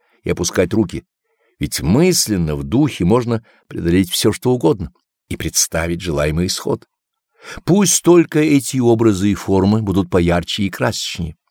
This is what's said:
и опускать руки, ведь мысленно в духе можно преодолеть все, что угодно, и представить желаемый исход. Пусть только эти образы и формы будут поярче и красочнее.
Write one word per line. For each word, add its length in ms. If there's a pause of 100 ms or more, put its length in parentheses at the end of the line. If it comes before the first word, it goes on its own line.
(240)
и 60
опускать 440
руки, 300 (560)
ведь 220
мысленно 760
в 80
духе 400
можно 420 (220)
преодолеть 420
все, 220
что 220
угодно, 400 (340)
и 80
представить 640
желаемый 480
исход. 400 (760)
Пусть 400
только 360
эти 380
образы 540
и 40
формы 460
будут 280
поярче 540
и 60
красочнее. 680 (160)